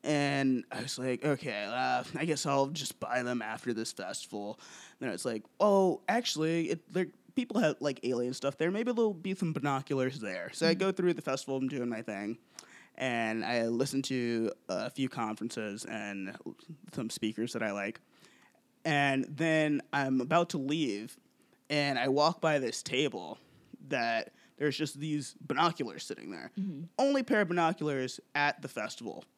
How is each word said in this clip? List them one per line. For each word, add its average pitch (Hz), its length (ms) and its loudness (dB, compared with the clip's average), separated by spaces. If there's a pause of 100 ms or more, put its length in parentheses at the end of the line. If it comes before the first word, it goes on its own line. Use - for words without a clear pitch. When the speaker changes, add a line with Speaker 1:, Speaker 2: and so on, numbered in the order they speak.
Speaker 1:
And 139 680 2
I - 120 -6
was 131 160 -6
like, 127 260 -2
"Okay, 127 400 0
uh, 123 400 0 (100)
I 135 120 -2
guess 151 180 0
I'll 139 220 4
just 143 340 -6
buy 123 220 -2
them 123 180 0
after 110 320 -4
this 113 200 -4
festival." 104 680 -8 (380)
Then 135 100 -6
it's 87 160 -6
like, 113 200 -4 (140)
"Oh, 196 480 6
actually, 170 640 0
it, - 220 -4
there, 180 140 0 (280)
people 226 260 0
have, 151 200 4
like, 139 220 -2
alien 123 320 0
stuff 139 240 -2
there. 170 120 2
Maybe 226 220 0
there'll 220 220 2
be 185 200 -4
some 170 200 0
binoculars 135 680 0
there." 92 320 -6
So 160 160 2
I 165 40 6
Speaker 2:
Mm-hmm. 185 80 2
Speaker 1:
go 190 120 2
through 180 220 2
the 165 80 -6
festival, 135 340 -2
I'm 131 120 0
doing 123 200 -2
my 113 140 -4
thing. 104 340 -6 (600)
And 117 460 0
I 117 260 2
listen 131 340 0
to 117 500 0 (160)
a 95 220 -2
few 131 180 -2
conferences 110 760 -6
and 101 500 -8 (560)
some 117 160 -4
speakers - 460 -4
that 117 80 -2
I 107 100 -2
like. 101 300 -6 (840)
And 139 460 4
then 151 500 2 (140)
I'm 135 260 2
about 165 300 2
to 165 80 -2
leave, 135 600 -2 (520)
and 143 280 2
I 127 100 2
walk 147 340 4
by 156 160 4
this 123 240 -2
table 113 560 -2 (500)
that 117 440 0 (240)
there's 143 220 0
just 151 220 -4
these 147 340 -4 (120)
binoculars 135 580 0
sitting 69 260 -10
there. 82 280 -10
Speaker 2:
Mm-hmm. 175 260 -4 (140)
Speaker 1:
Only 277 240 4
pair 214 200 4
of 180 60 2
binoculars 151 680 0 (160)
at 147 280 2
the 139 60 -8
festival. 107 560 -8 (140)